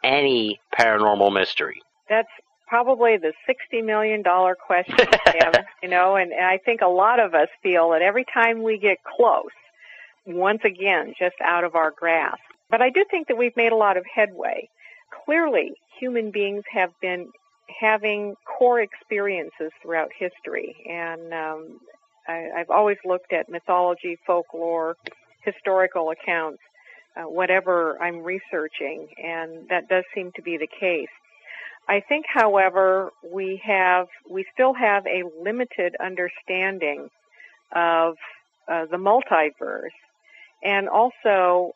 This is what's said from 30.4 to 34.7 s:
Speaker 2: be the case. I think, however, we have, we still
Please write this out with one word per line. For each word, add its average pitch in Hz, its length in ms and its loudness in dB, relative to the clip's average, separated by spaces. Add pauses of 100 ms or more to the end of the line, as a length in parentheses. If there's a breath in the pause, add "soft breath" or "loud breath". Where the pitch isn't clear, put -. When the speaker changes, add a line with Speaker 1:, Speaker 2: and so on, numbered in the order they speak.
Speaker 2:
be 170 140 -6
the 156 120 -6
case. 175 400 -4 (800 loud breath)
I 202 120 2
think, 294 280 -4
however, 190 840 2 (220)
we 190 320 -6
have, 185 420 2 (240)
we 190 220 -6
still 254 220 2